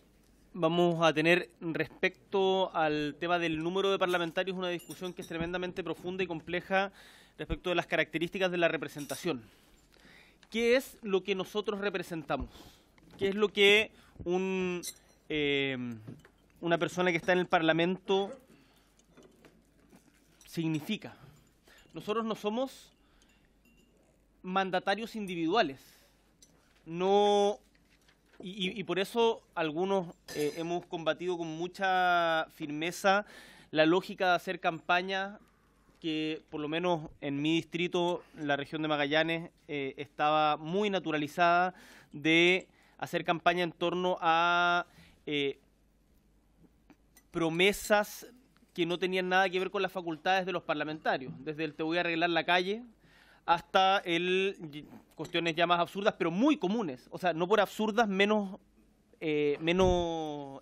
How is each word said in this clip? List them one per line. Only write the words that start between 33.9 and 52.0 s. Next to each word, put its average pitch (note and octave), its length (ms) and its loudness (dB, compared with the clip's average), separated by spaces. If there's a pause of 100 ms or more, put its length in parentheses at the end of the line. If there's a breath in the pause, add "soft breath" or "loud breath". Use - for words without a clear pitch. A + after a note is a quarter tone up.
de F3+ 60 6
hacer F3 240 -4
campaña F#3+ 800 -2 (640)
que, D#3 480 -4
por D#3 100 -8
lo D3+ 80 -6
menos E3 420 -2 (120)
en C#3+ 200 -4
mi D#3 120 2
distrito, F3 680 -2 (160)
la D3 200 -2
región C#3 240 -8
de D#3 80 -2
Magallanes, D#3 640 0 (180)
eh, C#3 260 -6
estaba D3+ 640 0
muy F3+ 320 -2
naturalizada F3 840 0 (380 loud breath)
de E3 560 4 (300 soft breath)
hacer - 260 -4
campaña F3 400 0
en E3+ 80 -2
torno F3+ 480 -2
a, F3 640 2 (400 soft breath)
eh, C#3+ 320 -2 (1700)
promesas F#3 960 0 (460)
que F3+ 120 -2
no F3 140 -2
tenían F#3 300 -2
nada F#3+ 200 4
que F3+ 100 -2
ver F#3 120 -4
con G3+ 100 -4
las F#3 120 -4
facultades F3+ 520 -2
de F#3+ 60 -4
los F3 120 -4
parlamentarios, D#3 760 -4
desde D3 240 -6
el D3+ 100 -4
"te D#3+ 100 -6
voy D#3+ 120 -2
a F3 60 2